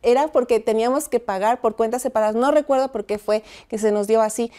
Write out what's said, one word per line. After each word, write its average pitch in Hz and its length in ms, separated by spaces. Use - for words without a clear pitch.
era 262 260
porque 240 320
teníamos 233 480
que 233 120
pagar 214 400
por 220 160
cuentas 233 260
separadas. 214 320
No 247 160
recuerdo 277 400
por 208 140
qué 208 140
fue 214 260
que 220 100
se 208 140
nos 208 160
dio 220 120
así, 226 380